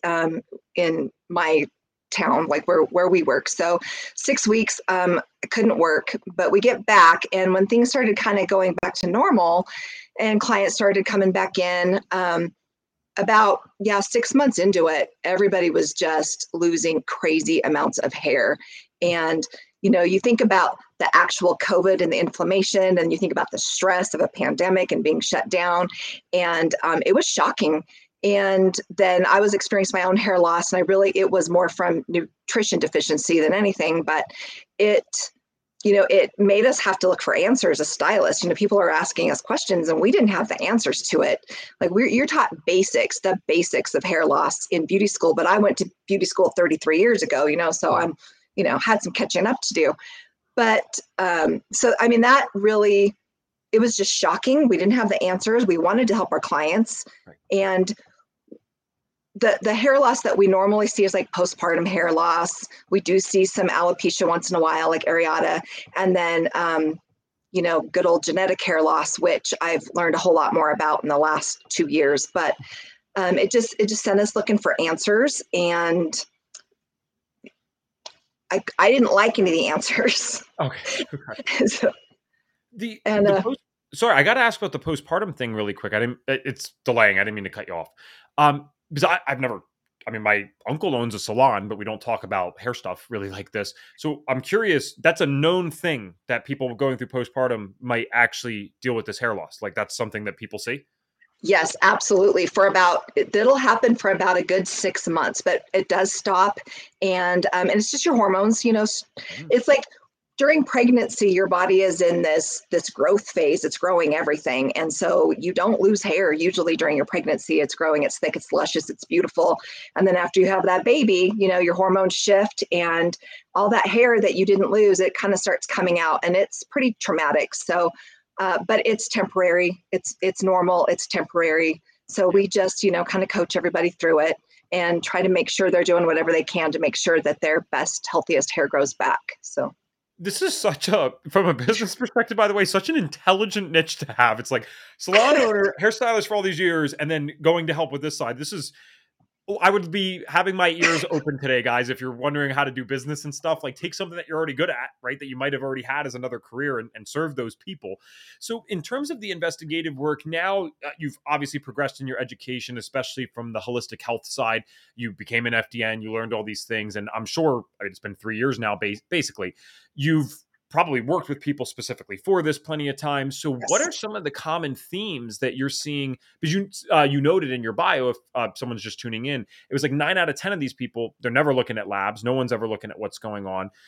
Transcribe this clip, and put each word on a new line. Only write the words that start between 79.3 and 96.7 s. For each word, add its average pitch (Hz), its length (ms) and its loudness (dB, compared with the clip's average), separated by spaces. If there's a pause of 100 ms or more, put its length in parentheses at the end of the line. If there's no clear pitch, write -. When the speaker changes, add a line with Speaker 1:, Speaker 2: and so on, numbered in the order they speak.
Speaker 1:
any 185 120 4
of 160 60 2
the - 120 0
answers. - 720 -2 (160)
Speaker 2:
Okay. - 460 -6 (340)
Speaker 1:
<laughs> - 280 0
So, - 260 -2 (800)
Speaker 2:
The, 220 320 -10
Speaker 1:
and, 208 200 2
Speaker 2:
the 196 100 4
Speaker 1:
uh, 190 60 2
Speaker 2:
post-, 247 200 -6 (320)
sorry, 220 220 2
I 139 80 6
gotta 240 180 2
ask 233 200 0
about 190 120 -6
the 147 60 -8
postpartum 160 580 -6
thing 117 160 -6
really 104 200 -4
quick. 98 200 -8
I 107 80 0
didn't, 120 160 -4 (100)
it, 135 160 -2
it's - 300 -10 (100)
delaying. 110 340 4
I 98 60 2
didn't 107 120 -6
mean 98 100 -10
to 92 40 -10
cut 104 200 -14
you 95 60 -10
off. - 140 -10 (480)
Um, 143 320 2 (240)
'cause 139 120 0
I, 175 200 2
I've 139 140 -4
never, 120 220 -6 (440)
I 113 60 -10
mean, 110 100 -8
my 104 280 0 (180)
uncle 151 280 -2
owns 117 200 -4
a 98 40 -8
salon, 107 500 0
but 104 80 -8
we 101 80 -10
don't 110 160 -8
talk 113 240 -4
about 92 340 -4
hair 120 140 -6
stuff 92 360 -12
really 98 200 -8
like 95 240 -14
this. 104 200 -8 (240)
So 151 300 -6
I'm 131 140 -2
curious, 185 540 0
that's - 260 0
a 180 40 2
known 160 460 0
thing 117 440 -6 (120)
that 117 160 -4
people 131 320 -8